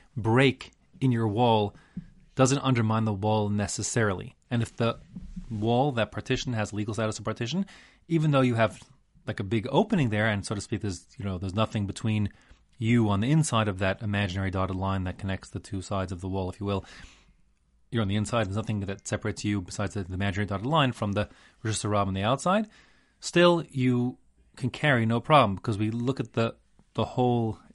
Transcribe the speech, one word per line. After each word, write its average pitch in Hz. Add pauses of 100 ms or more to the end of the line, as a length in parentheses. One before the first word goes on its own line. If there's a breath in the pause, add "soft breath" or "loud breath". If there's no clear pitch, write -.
(160 loud breath)
break 120 (280)
in 135
your 117
wall 107 (640 loud breath)
doesn't 135
undermine 110
the 110
wall 104
necessarily. 104 (140)
And 117
if -
the 117 (520)
wall, 117
that 110
partition, 123
has 107
legal 104
status 110
of 104
partition, 123 (400 loud breath)
even 156
though 139
you 123
have, 113 (480)
like, -
a 107
big 101
opening 160
there, 107
and 101
so 110
to 101
speak, 101
there's, 95 (120)
you 101
know, 95
there's 90
nothing 107
between 107 (460 soft breath)
you 113
on 98
the 120
inside 123
of 92
that 95
imaginary 98
dotted 92
line 95
that 90
connects 95
the 98
two 98
sides 92
of 90
the 95
wall, 92
if -
you 101
will. 98 (1040 loud breath)
You're 117
on 98
the 101
inside, 107
there's 95
nothing 107
that 98
separates -
you 104
besides 95
the, 101
the 90
imaginary 101
dotted 101
line 143
from 107
the 101 (360 loud breath)
Rishus 107
Harabim 101
on 95
the 95
outside. 180 (540 soft breath)
Still, 175
you 127 (380)
can 120
carry 127
no 113
problem, 120
because 98
we 107
look 120
at 113
the, 113 (380)
the 113
whole 120 (160)